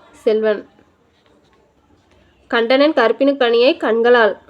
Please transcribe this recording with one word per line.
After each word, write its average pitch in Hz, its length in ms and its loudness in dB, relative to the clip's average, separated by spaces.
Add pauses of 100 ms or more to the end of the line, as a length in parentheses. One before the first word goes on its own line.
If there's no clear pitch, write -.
(140)
செல்வன். 214 540 -4 (1800)
"கண்டனன் 262 420 0
கற்பினுக்கணியை 254 840 0
கண்களால்" 226 640 0 (120)